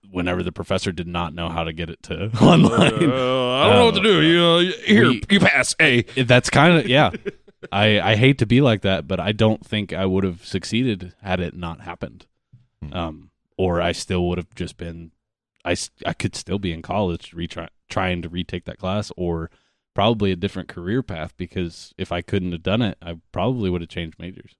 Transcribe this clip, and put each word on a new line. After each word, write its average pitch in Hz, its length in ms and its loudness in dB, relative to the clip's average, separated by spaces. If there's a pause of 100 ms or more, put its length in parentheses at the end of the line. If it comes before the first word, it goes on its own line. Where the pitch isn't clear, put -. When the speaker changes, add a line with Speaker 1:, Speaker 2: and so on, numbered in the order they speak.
(120)
Speaker 1:
whenever 90 320 -4
the 87 80 -6
professor 92 400 -6
did 85 160 -8
not 85 260 -6
know 85 160 -8
how 82 160 -6
to 80 80 -8
get 82 160 -8
it - 140 -16
to 85 220 -8
<laughs> 110 160 -2
online. 156 680 6
Speaker 2:
Uh, 127 460 -2
I 151 100 4
don't 226 80 6
know - 100 8
what 226 100 4
to - 40 0
Speaker 1:
Um, 185 40 -2
Speaker 2:
do. 190 180 4
You, 165 220 4
uh, 170 280 4 (140)
here, 208 240 6
Speaker 1:
we 120 200 0
Speaker 2:
you 196 100 4
pass 139 420 2
A. 131 180 4 (160)
Speaker 1:
It, 131 120 0
that's 123 220 4
kinda, 151 380 4
yeah. 127 240 4 (600)
I, 104 280 4
I 101 160 2
hate 131 220 4
to 120 80 0
be 117 160 4
like 113 200 2
that, 95 260 -2
but 92 120 -4
I 87 120 -4
don't 110 340 0
think 104 280 -6
I 92 120 -4
would 95 180 0
have 90 220 -6
succeeded 101 680 -4 (100)
had 92 160 -4
it 87 160 -6
not 85 260 -10
happened. - 460 -14 (560)
Speaker 3:
Hmm. 73 100 -14
Speaker 1:
Um, 82 360 -10 (280)
or 87 240 0
I 87 120 -2
still 90 340 -4
would 87 100 -2
have 87 160 -12
just 85 240 -12
been, 82 320 -14 (560)
I - 60 -4
s-, - 180 -6 (160)
I 165 80 -4
could - 220 -6
still 95 240 -6
be 95 120 -4
in 82 120 -10
college 92 480 -4
retry-, 85 380 -10 (200)
trying 90 320 -4
to 82 80 -10
retake 90 360 -8
that - 120 -14
class, 98 400 -6
or 82 320 -4 (460)
probably 196 360 2
a 190 40 -2
different 90 340 -8
career 95 320 -4
path, 82 340 -10
because - 640 -8
if 92 140 -8
I 87 100 -4
couldn't 92 300 -4
have 85 100 -10
done 107 220 0
it, 101 180 -4
I 85 160 -12 (140)
probably 107 400 -2
would 87 100 -4
have 82 80 -12
changed 82 300 -10
majors. 87 400 -16